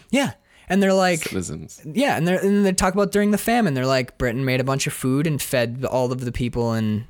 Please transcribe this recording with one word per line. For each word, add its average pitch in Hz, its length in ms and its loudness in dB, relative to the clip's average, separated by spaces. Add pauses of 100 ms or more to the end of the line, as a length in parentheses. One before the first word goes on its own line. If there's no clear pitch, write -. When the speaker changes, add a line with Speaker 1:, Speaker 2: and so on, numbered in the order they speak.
(100)
Speaker 1:
Yeah. 240 220 0 (360)
And 196 140 2
they're 196 100 4
like, 180 280 2
Speaker 2:
citizens. 82 640 -8
Speaker 1:
Yeah, 156 320 0
and 156 100 0
they're, 180 180 2
and 202 220 4
they 190 60 2
talk 190 200 0
about 202 200 0
during 208 180 2
the 202 80 2
famine, 226 360 0
they're 127 120 0
like, 131 320 0
"Britain 127 260 -2
made 127 160 0
a 127 40 0
bunch 135 240 -2
of - 40 -6
food 135 320 0
and 151 160 0
fed 123 480 -2
all 127 220 0
of 127 140 -4
the 123 80 -4
people 120 420 -2
in, 107 360 -2